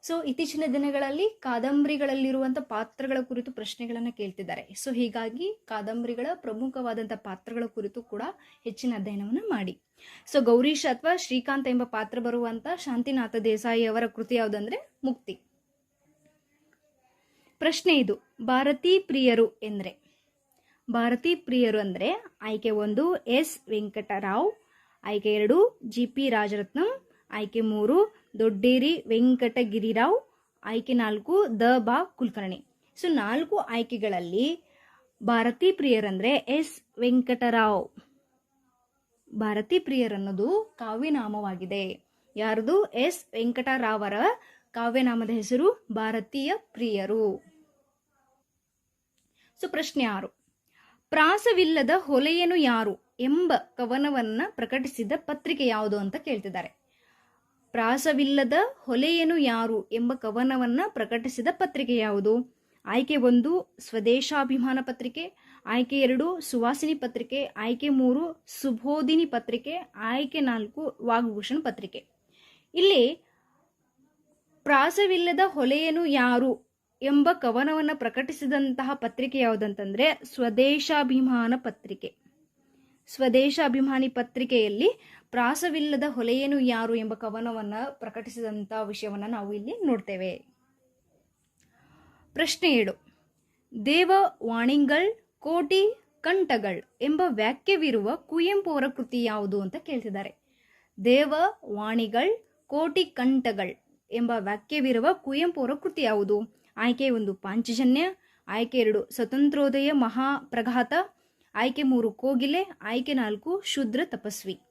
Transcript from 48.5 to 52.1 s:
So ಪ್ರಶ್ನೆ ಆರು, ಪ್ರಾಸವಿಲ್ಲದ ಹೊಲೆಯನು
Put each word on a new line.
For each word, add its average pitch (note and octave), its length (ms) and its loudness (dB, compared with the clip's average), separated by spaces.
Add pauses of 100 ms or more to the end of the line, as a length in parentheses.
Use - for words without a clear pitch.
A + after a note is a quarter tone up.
So - 60 -6
ಪ್ರಶ್ನೆ D4 360 -2
ಆರು, G#3 420 -6 (640)
ಪ್ರಾಸವಿಲ್ಲದ D#4+ 880 4
ಹೊಲೆಯನು E4 580 2